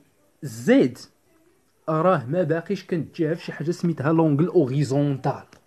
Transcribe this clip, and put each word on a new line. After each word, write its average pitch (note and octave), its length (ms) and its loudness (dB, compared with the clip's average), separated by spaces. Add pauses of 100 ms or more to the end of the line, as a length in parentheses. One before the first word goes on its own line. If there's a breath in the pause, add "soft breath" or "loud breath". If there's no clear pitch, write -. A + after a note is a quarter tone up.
(420)
زيد، C3 560 2 (920)
راه D#3+ 380 2
ما E3+ 160 -2
باقيش E3+ 420 -4
كنتجاه D#3+ 500 -4
في E3+ 100 -10
شي E3 80 -10
حاجه D#3 180 -6
سميتها D#3+ 420 -2
لونغل D#3+ 340 4
اوريزونتال. C#3+ 1000 0 (220)